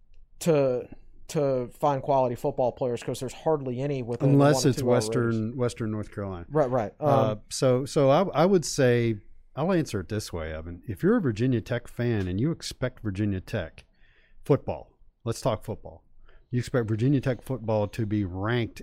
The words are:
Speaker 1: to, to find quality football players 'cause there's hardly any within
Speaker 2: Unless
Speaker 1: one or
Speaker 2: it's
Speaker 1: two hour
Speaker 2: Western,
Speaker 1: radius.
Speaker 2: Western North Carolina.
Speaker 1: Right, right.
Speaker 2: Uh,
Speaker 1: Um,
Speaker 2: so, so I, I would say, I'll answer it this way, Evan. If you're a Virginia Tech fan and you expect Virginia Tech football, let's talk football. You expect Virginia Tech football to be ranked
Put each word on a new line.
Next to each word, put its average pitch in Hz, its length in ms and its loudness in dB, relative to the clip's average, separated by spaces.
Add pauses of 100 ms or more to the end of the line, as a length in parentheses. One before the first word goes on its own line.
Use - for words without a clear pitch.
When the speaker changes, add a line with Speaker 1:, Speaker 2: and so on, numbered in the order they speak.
(400)
Speaker 1:
to, 139 460 2 (420)
to 135 400 0 (120)
find 143 200 2
quality 131 360 2
football 131 340 0
players 120 320 -4
'cause 135 160 -6
there's 123 140 -8
hardly 131 480 -2
any 139 240 -4
within 120 260 2
Speaker 2:
Unless 143 280 6
Speaker 1:
one 131 80 2
or - 40 6
Speaker 2:
it's 120 80 0
Speaker 1:
two 131 80 -2
hour 123 80 4
Speaker 2:
Western, 117 320 0 (140)
Speaker 1:
radius. 113 160 -4
Speaker 2:
Western 120 340 -2
North 107 240 -6
Carolina. 95 340 -8
Speaker 1:
Right, 139 220 2
right. 113 300 0
Speaker 2:
Uh, 135 320 4
Speaker 1:
Um, 104 160 -8
Speaker 2:
so, 127 380 2
so 135 240 4
I, 156 120 6 (200)
I 175 40 6
would 185 180 4
say, 120 520 2 (400)
I'll 165 160 0
answer 151 260 0
it 87 100 -6
this 104 240 -6
way, 80 220 -6
Evan. 85 320 -10
If - 160 -8
you're 202 140 4
a 240 40 2
Virginia 120 400 0
Tech - 280 -6
fan 113 400 -2
and 95 120 -2
you 160 120 0
expect - 500 -8
Virginia 101 380 -2
Tech - 440 -8 (600)
football, - 480 -2 (320)
let's 117 160 -4
talk 110 240 -2
football. 82 400 -12 (480)
You 123 80 0
expect 117 280 -2
Virginia 120 320 2
Tech 127 220 -4
football 107 460 -2
to 113 180 -4
be 104 180 0
ranked 98 580 -4